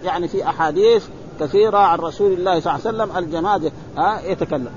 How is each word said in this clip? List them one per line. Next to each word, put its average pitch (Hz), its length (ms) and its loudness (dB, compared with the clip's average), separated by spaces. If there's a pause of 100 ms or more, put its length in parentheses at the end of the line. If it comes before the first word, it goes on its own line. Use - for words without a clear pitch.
يعني 175 240 -2
في - 220 -2
أحاديث 180 560 2 (340)
كثيرة 202 380 2
عن 175 220 6
رسول 190 340 0
الله 180 260 2
صلى 156 160 -2
الله 143 120 -4
عليه 220 100 -2
وسلم 208 200 -2
الجماد، 165 540 -2 (260)
ها، 175 280 0
يتكلم. 156 520 -4